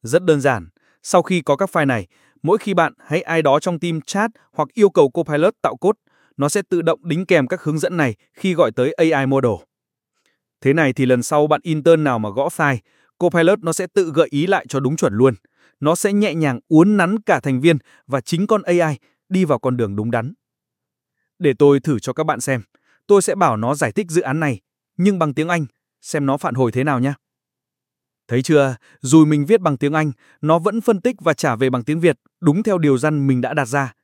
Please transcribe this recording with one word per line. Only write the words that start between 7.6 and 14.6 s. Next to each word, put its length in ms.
hướng 160
dẫn 180
này 180
khi 220
gọi 180
tới 200
A 280
I 60
model. 260
Thế 120
này 200
thì 140
lần 160
sau 240
bạn 160
intern 420
nào 140
mà 120
gõ 180
file, 300
Copilot 440
nó 100
sẽ 220
tự 200
gợi 160
ý 160
lại 220